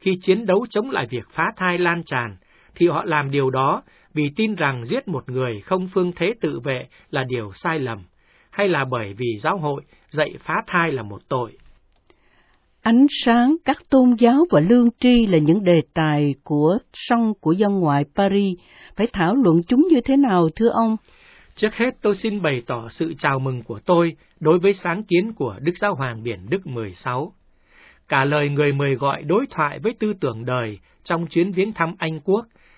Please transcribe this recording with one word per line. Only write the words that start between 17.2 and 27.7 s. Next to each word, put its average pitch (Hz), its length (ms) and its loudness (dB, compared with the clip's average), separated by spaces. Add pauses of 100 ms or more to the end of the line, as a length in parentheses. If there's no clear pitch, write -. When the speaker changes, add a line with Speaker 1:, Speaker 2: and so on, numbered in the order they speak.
Speaker 2:
của 160 120 0
dân 202 200 2
ngoại 147 320 2 (100)
Paris. 196 440 0 (380)
Phải 208 160 0
thảo 196 220 0
luận 196 220 4 (120)
chúng 247 120 4 (100)
như 269 100 6
thế 269 160 0
nào, 247 400 4
thưa 226 120 2
ông? 220 280 0 (580)
Speaker 1:
Trước 214 200 -2
hết, 254 160 0 (120)
tôi 208 120 2
xin 202 280 -4
bày 139 240 -2
tỏ 117 220 -8
sự 160 300 -6
chào 135 200 0
mừng 131 240 -4
của 107 240 -12
tôi 170 300 2 (240)
đối 165 180 4
với 196 160 2
sáng 185 300 -6
kiến 202 280 0
của 117 280 -6
Đức 160 200 -2
Giáo 208 140 -2
hoàng 123 280 -8
Biển 101 280 -8
Đức 190 160 -4
mười 113 260 -10
sáu. 131 400 -6 (760)